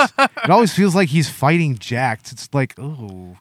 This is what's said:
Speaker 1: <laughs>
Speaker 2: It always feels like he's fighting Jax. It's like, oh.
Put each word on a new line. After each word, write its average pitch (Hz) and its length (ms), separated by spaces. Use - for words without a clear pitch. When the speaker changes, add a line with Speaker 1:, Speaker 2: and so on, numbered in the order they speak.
Speaker 1:
<laughs> - 60
Speaker 2:
It 240 300
always 214 240
feels 185 220
like 185 140
he's 151 200
fighting 151 500
Jax. 120 520
It's - 220
like, 135 240
oh. 98 640